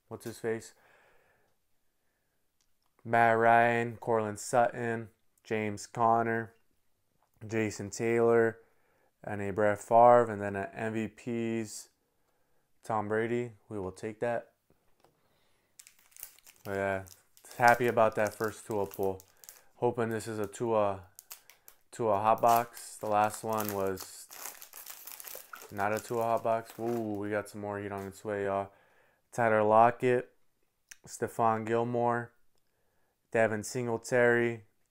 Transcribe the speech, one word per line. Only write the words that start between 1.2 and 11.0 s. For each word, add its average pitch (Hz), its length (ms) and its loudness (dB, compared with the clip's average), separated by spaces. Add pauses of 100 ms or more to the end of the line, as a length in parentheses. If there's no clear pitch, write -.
Matt 117 340 4
Ryan, 117 600 4
Courtland 107 420 -2
Sutton, 117 720 -2 (340)
James 107 440 -6
Conner, 113 640 0 (920)
Jason 107 440 -4
Taylor, 117 720 2 (640)
and 104 160 -8
a 101 120 -4
Brett 104 260 2
Favre, 120 540 8
and 101 100 -6
then 101 140 -4
an 98 180 -4
M 110 200 -6
V 110 140 -4